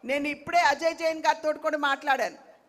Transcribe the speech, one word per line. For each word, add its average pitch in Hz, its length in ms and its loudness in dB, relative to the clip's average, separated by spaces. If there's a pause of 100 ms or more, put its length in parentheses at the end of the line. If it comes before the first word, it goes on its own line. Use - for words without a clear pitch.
నేను 285 240 -2
ఇప్పుడే 302 300 -2
అజయ్ 320 360 2
జైన్ 320 240 -2
గారితో 311 340 0
కూడా 302 260 -2
మాట్లాడాను. 277 580 0 (320)